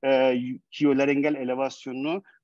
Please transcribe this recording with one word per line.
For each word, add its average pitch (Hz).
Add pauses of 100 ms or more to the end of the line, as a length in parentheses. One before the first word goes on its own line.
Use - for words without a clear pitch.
e, 131 (400)
hiyolarengel 143
elevasyonunu 135 (220)